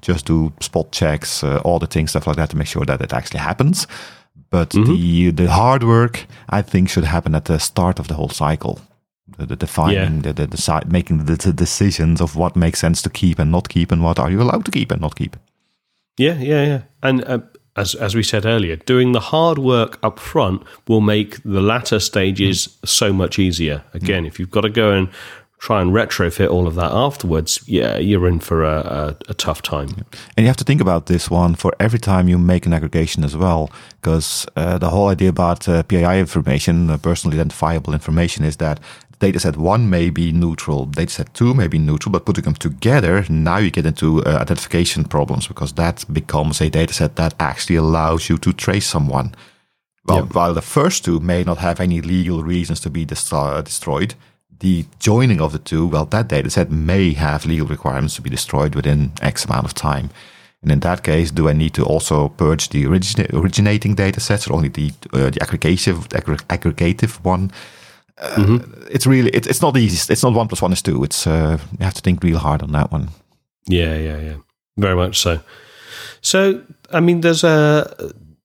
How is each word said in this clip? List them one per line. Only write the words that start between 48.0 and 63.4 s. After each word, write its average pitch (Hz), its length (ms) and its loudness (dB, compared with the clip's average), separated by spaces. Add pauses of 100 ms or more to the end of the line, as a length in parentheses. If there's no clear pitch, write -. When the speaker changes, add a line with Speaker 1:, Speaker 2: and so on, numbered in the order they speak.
Speaker 1:
you 85 80 2
to 87 160 -2
trace 101 340 -2
someone. 67 460 -2 (680)
While, 87 220 2
Speaker 2:
Yeah. - 80 -10
Speaker 1:
while 87 200 2
the 80 80 -2
first 165 440 0
two 82 160 0
may 87 220 0
not 85 140 -2
have 85 220 -2
any 87 220 0
legal 87 420 -2
reasons 85 380 -2
to 87 80 -6
be 80 160 -4
dest-, - 280 -8
uh, 71 300 -2
destroyed, 80 500 -4 (460)
the 87 260 0 (140)
joining 110 420 2
of 76 100 0
the 76 80 -6
two, 82 280 -2
well, 78 180 0
that 113 220 -2
data 71 220 -2
set 85 220 0
may 82 420 2
have 73 320 -2
legal 78 220 0
requirements 71 480 -4
to - 60 -14
be 65 80 -8
destroyed 71 460 -2
within 73 360 0 (100)
X - 240 -4
amount 64 200 -2
of - 80 -8
time. 71 360 -4 (520)
And 78 100 0
in 71 80 4
that 90 240 -2
case, 80 280 2
do 78 180 2
I 76 40 2
need 78 220 0
to 76 100 2
also 76 440 0
purge 78 400 0
the 71 160 0
origina-, 92 480 0
originating 104 600 2